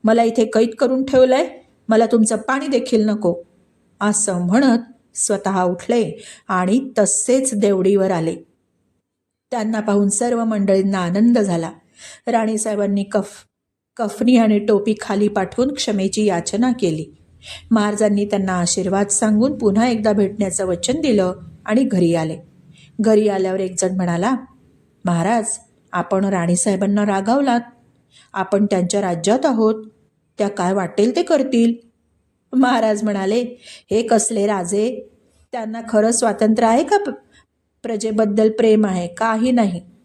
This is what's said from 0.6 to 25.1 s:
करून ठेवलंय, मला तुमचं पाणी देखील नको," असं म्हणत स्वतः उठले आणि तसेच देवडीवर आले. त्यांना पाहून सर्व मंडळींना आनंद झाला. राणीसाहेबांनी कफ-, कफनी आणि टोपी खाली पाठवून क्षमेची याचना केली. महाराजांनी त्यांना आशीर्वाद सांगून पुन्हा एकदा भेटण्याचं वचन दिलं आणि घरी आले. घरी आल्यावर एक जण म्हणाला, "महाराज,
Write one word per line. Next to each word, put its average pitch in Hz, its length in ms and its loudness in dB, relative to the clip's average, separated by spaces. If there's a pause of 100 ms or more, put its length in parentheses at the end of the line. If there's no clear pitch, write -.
करून 262 240 0
ठेवलंय, 262 440 4 (420)
मला 220 160 4
तुमचं 220 320 2
पाणी 269 300 -4
देखील 240 380 0
नको," 202 300 -2 (640)
असं 202 460 -2
म्हणत 233 320 2 (360)
स्वतः 196 480 -2
उठले 185 600 -2 (240)
आणि 202 420 0 (100)
तसेच 254 540 0
देवडीवर 196 580 2
आले. 165 240 -2 (1160)
त्यांना 220 280 -4
पाहून 202 300 2
सर्व 233 340 -2
मंडळींना 196 560 2
आनंद 208 400 4
झाला. 170 320 0 (560)
राणीसाहेबांनी 214 760 -2
कफ-, - 420 -6 (520)
कफनी 233 400 2
आणि 220 220 4
टोपी 208 420 0
खाली 208 260 0
पाठवून 208 460 -2
क्षमेची 208 520 -2
याचना 202 460 0
केली. 160 340 -2 (680)
महाराजांनी 208 540 2
त्यांना 196 280 -2
आशीर्वाद 185 540 0
सांगून 220 500 0
पुन्हा 214 300 2
एकदा 220 240 0
भेटण्याचं 202 540 -2
वचन 185 360 -4
दिलं 202 320 2 (320)
आणि 226 180 0
घरी 170 320 2
आले. 160 220 -4 (600)
घरी 214 280 4
आल्यावर 190 320 -2
एक 185 180 -6
जण 185 180 -2
म्हणाला, 180 400 0 (680)
"महाराज, 208 520 -2 (340)